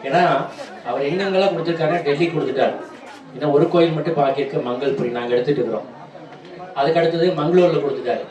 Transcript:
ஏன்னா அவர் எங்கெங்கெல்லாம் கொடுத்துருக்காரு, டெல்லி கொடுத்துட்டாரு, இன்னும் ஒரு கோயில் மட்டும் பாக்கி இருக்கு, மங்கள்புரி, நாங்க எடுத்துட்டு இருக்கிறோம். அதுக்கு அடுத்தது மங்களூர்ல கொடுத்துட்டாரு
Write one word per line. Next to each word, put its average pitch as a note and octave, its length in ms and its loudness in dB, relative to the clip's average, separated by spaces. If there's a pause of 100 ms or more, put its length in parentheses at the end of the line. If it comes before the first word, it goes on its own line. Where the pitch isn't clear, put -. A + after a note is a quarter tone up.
ஏன்னா F3+ 200 2 (600)
அவர் C3+ 220 -2
எங்கெங்கெல்லாம் F#3+ 460 2
கொடுத்துருக்காரு, D#3+ 480 0
டெல்லி C#3+ 260 2
கொடுத்துட்டாரு, - 480 0 (580)
இன்னும் D3 180 -2
ஒரு D3+ 180 6
கோயில் E3+ 260 4
மட்டும் D#3 180 -2
பாக்கி C#3 280 2
இருக்கு, - 180 -2
மங்கள்புரி, B2 520 -2
நாங்க A#2+ 220 -2
எடுத்துட்டு B2 280 2
இருக்கிறோம். - 260 -4 (880)
அதுக்கு D#3+ 260 2
அடுத்தது E3 320 2
மங்களூர்ல E3 480 4
கொடுத்துட்டாரு - 500 -2